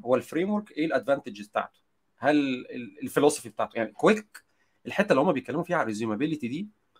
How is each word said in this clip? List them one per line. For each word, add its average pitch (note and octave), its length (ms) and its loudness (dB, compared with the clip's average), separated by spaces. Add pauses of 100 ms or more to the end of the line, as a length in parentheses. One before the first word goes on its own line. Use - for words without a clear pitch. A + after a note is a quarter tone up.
هو B2 100 4
الفريم D#3+ 340 0
ورك G#3 220 -4
ايه D#3 140 -4
الادفانتجز B2+ 640 -2
بتاعته، - 320 -6 (380)
هل C#3+ 180 2 (340)
ال-، A#2+ 340 -12
الفلوسفي C#3+ 460 2
بتاعته. - 280 -6
يعني A2 140 -2
كويك - 520 2 (420)
الحته G3+ 260 0
اللي C#3 100 4
هم - 100 4
بيتكلموا C#3 320 -2
فيها E3+ 120 -2
على D#3 80 2
الريزيومابيلتي A2+ 640 -2
دي، E3+ 220 -6 (300)